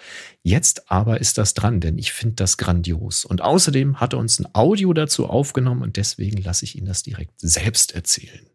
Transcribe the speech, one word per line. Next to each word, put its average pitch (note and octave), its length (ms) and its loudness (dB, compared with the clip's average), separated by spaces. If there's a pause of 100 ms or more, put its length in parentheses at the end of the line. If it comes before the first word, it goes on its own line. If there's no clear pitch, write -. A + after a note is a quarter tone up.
(420)
Jetzt - 500 2
aber A2 300 2
ist - 160 0
das G#2 160 2
dran, G#2 260 2
denn E2 200 0
ich - 120 -6
find A2+ 280 -4
das F#2+ 180 2
grandios. F2 640 -2
Und - 200 -2
außerdem C#3 560 2
hat A#2+ 140 0
er B2 60 -2
uns A#2 200 0
ein - 140 -6
Audio F#3 400 4
dazu D3+ 340 0
aufgenommen B2+ 560 0
und G#2 140 -6
deswegen G2+ 440 -2
lasse F#2 240 -4
ich - 100 -12
ihn F#2+ 100 -8
das F#2+ 180 -4
direkt - 360 -10
selbst - 540 0
erzählen. - 600 -6